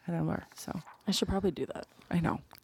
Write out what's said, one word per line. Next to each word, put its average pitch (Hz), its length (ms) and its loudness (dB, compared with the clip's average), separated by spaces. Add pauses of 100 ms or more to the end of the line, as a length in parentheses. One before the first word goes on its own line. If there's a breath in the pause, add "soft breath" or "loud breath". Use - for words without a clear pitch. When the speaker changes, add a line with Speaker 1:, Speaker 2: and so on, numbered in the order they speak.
Speaker 1:
at 175 60 0
Elmore, 160 300 0 (100)
so. - 260 -6 (260)
Speaker 2:
I 202 40 0
should 190 180 2
probably 196 220 4
do 135 160 -2
that. - 200 -8 (240)
Speaker 1:
I 175 100 4
know. - 200 2 (240)